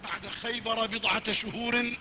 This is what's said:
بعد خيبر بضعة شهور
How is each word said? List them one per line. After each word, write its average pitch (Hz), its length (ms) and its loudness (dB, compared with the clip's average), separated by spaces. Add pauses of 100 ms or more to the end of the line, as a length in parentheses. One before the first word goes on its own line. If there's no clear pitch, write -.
بعد 202 240 -6 (140)
خيبر 226 440 0
بضعة 214 460 2
شهور 233 680 2